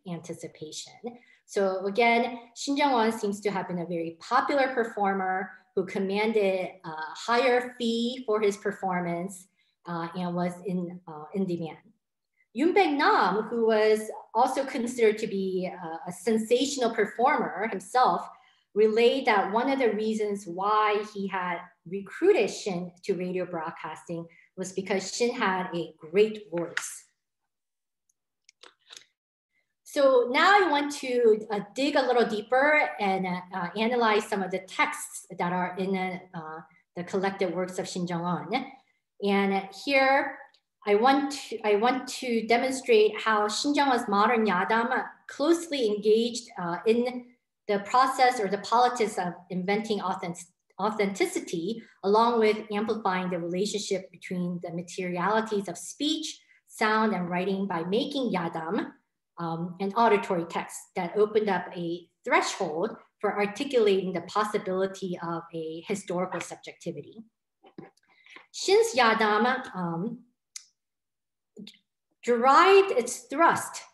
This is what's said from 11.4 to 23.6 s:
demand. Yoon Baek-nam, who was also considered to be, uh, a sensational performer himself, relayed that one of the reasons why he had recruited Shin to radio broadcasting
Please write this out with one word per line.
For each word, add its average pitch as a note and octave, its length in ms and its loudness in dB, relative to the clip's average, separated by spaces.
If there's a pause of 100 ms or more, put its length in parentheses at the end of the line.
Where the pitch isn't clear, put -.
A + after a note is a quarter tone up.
demand. E3 340 -6 (800)
Yoon E4 160 2
Baek-nam, D4 760 4
who A#3 160 0
was G#3+ 340 4 (340)
also C4+ 300 2
considered A3 540 2
to G#3+ 100 -6
be, F#3+ 420 -4
uh, E3+ 280 -8 (100)
a F3+ 60 -8
sensational A#3+ 840 0
performer A3 760 0
himself, G3+ 560 2 (480)
relayed A#3 520 4
that G3 260 4
one A#3+ 180 2
of C4+ 100 2
the A#3 120 4
reasons G#3+ 540 -2
why G#3 580 0 (100)
he G3 140 -6
had F3+ 300 -4 (280)
recruited G3 640 0
Shin F3+ 420 -6 (120)
to F#3+ 120 -2
radio F3+ 300 -4
broadcasting E3 800 -10 (300)